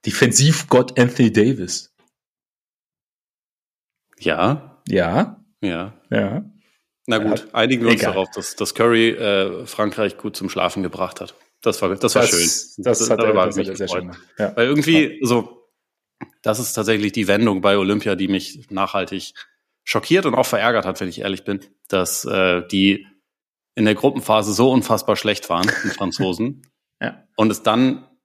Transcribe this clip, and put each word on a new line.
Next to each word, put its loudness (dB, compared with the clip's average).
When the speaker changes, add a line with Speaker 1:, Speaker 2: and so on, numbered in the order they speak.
Speaker 1:
Defensivgott 2
Anthony 4
Davis. 0
Speaker 2:
Ja. -2
Speaker 1:
Ja. 0
Speaker 2:
Ja. -6
Speaker 1:
Ja. -2
Speaker 2:
Na 0
gut, -2
Speaker 1:
Ja. -20
Speaker 2:
einigen 2
wir 2
uns 4
Speaker 1:
Egal. -2
Speaker 2:
darauf, -2
dass, -12
dass -6
Curry, 4
äh, -2
Frankreich -4
gut -10
zum -8
Schlafen -4
gebracht -6
hat. -16
Das 0
war, 0
das 0
war 4
Speaker 1:
Das, 4
Speaker 2:
schön. -2
Speaker 1:
das 0
hat 4
Speaker 2:
Darüber 4
Speaker 1:
er, -
Speaker 2:
habe 2
Speaker 1:
das -6
Speaker 2:
ich -2
Speaker 1:
hat -
Speaker 2:
mich -
Speaker 1:
er -8
sehr -4
Speaker 2:
gefreut. -4
Speaker 1:
schön -12
gemacht. -20
Ja. -2
Speaker 2:
Weil 2
irgendwie 2
Speaker 1:
Ja. -2
Speaker 2:
so, -2
das -2
ist -6
tatsächlich 0
die -2
Wendung 2
bei 4
Olympia, 0
die -2
mich -6
nachhaltig -6
schockiert 0
und 0
auch 2
verärgert 0
hat, -6
wenn -6
ich -12
ehrlich -6
bin, -4
dass, -2
äh, 0
die 2
in 0
der 4
Gruppenphase 0
so 4
unfassbar 0
schlecht -4
waren, 0
die -2
Franzosen, -4
Speaker 1:
<laughs> -20
Ja. -10
Speaker 2:
und 2
es -6
dann 2